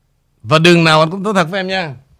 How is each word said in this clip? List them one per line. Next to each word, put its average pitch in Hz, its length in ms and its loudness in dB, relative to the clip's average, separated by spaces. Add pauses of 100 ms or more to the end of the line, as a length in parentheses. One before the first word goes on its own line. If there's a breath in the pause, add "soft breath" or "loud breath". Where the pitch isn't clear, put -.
(420)
Và 123 160 0
đường 170 260 4
nào 156 160 4
anh 160 100 0
cũng 190 120 -8
nói 208 120 -4
thật 175 160 0
với 196 100 -6
em 185 80 -6
nha. 180 260 -6 (260)